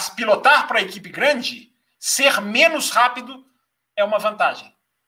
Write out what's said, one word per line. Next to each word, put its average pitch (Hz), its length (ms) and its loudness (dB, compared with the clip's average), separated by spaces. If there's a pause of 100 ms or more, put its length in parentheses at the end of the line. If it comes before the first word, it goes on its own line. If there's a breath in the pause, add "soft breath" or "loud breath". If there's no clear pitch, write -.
(160)
pilotar 294 540 4
pra 233 120 -2
equipe 190 280 -12
grande, - 640 -4 (260)
ser 277 400 2
menos 269 520 0
rápido 254 540 -2 (500)
é 208 80 0
uma 208 140 0
vantagem. 202 560 -4 (340)